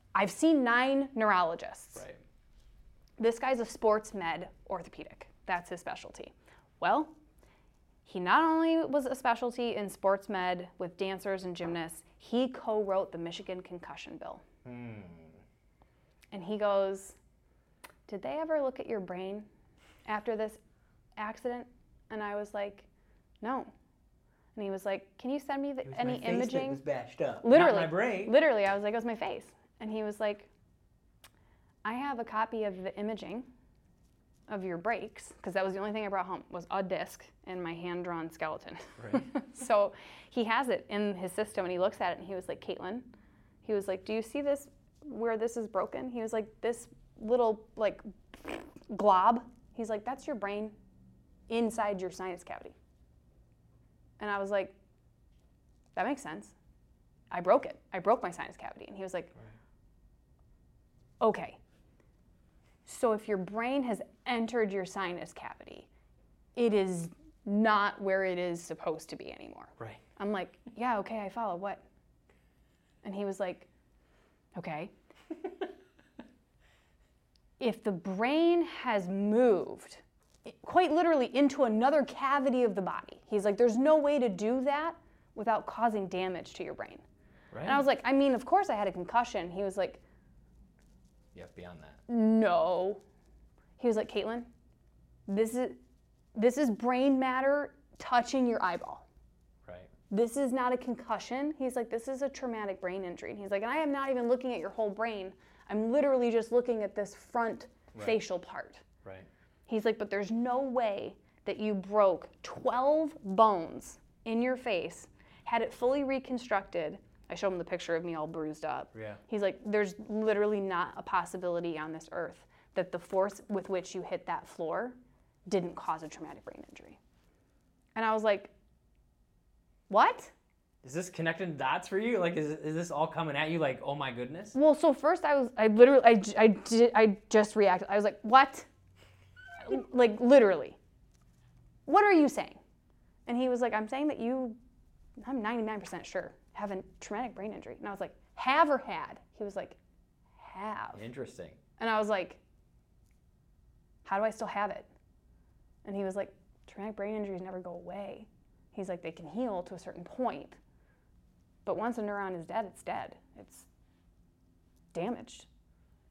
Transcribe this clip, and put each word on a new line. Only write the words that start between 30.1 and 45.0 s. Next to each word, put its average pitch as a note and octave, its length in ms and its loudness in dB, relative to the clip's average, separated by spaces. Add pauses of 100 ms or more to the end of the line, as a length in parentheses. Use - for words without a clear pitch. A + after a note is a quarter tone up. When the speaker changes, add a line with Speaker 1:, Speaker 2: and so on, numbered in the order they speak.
Speaker 1:
like, G#3 280 -2 (1400)
"I G#3+ 100 -4
have C4 260 -4
a A#3 40 -6
copy A3 420 -2
of F#3 180 -6
the G3 140 -8
imaging G#3 460 -6 (1040)
of G3 160 -6
your F3 140 -4
breaks," G#3+ 640 -6
'cause F3 140 -8
that F#3+ 100 4
was F#3+ 80 -2
the F#3+ 60 -6
only G#3 120 -4
thing G#3+ 140 -4
I G3 40 -4
brought F#3 180 -2
home, F#3 240 -8
was F3+ 200 -10
a G3 120 0
disc - 420 -6 (220)
and F#3 160 -8
my E3 100 -6
hand-drawn F3 560 -6
skeleton. - 480 -8 (260)
Speaker 2:
Right. A#2+ 200 -2 (140)
Speaker 1:
<laughs> - 180 -10
So G#3 380 2 (360)
he A#3+ 160 -2
has A#3+ 240 0
it - 200 0
in G3+ 260 -2
his F3+ 160 -6
system, G#3+ 340 -4
and F3+ 60 -4
he F3 80 -2
looks G3+ 220 0
at F3+ 120 0
it, - 60 -10
and E3+ 80 -14
he G3 80 -8
was F#3 120 -10
like, - 140 -10
"Caitlin," G3 400 -8 (600)
he A3 100 -4
was G3 140 -2
like, F#3+ 180 -4
"Do G#3+ 80 -4
you A3+ 80 -2
see C#4+ 200 -6
this, C#4+ 260 -2 (340)